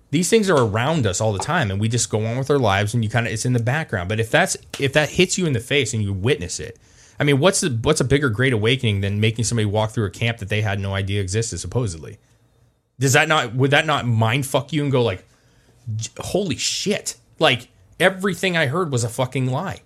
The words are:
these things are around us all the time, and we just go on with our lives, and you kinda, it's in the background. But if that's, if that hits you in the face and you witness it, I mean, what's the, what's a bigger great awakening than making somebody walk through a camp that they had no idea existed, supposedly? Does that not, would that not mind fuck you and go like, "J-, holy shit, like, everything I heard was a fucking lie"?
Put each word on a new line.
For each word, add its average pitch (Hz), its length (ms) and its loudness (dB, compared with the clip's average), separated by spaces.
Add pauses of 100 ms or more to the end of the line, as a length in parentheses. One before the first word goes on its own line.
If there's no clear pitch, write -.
(120)
these 170 180 0
things 220 200 4
are 147 120 4
around 117 460 0
us 92 140 -2
all 110 100 2
the 98 80 -2
time, 147 320 -2
and 95 80 -2
we 110 80 0
just 117 220 -2
go 110 160 -2
on 113 120 -4
with 135 120 -4
our 143 100 4
lives, 104 340 2
and 120 100 0
you 104 60 -2
kinda, 117 220 0
it's 110 140 -6
in 127 80 2
the 120 100 2
background. 117 460 -2
But 110 100 -2
if 110 100 -2
that's, 180 280 2 (200)
if 139 140 0
that 151 200 2
hits 180 260 2
you 185 80 0
in 151 80 0
the 123 80 -2
face 143 320 0
and 113 100 0
you 98 80 -2
witness 98 480 -2
it, - 180 -14 (400)
I - 60 -2
mean, 143 160 4
what's 185 220 4
the, 190 80 0 (120)
what's 147 200 2
a 139 40 2
bigger 139 240 2
great 127 220 0
awakening 110 500 2
than 101 200 -2
making 110 240 0
somebody 110 200 0
walk 107 260 0
through 113 140 0
a 95 40 -4
camp 117 300 -4
that 95 100 -10
they 107 120 0
had 101 200 -2
no 98 120 -4
idea 98 280 -2
existed, 95 380 -4
supposedly? 85 580 -6 (840)
Does 127 140 4
that 151 160 6
not, 131 260 0
would 131 160 2
that 151 140 4
not 139 200 -2
mind 117 400 2
fuck 131 280 -2
you 147 100 0
and 143 80 0
go 131 100 2
like, 101 220 -2 (720)
"J-, 113 240 -8
holy 185 380 -4
shit, - 580 -4 (240)
like, 139 300 2 (300)
everything 185 580 0
I 160 80 2
heard 156 260 -2
was 120 140 0
a 117 40 -6
fucking 127 400 -2
lie"? 139 360 -6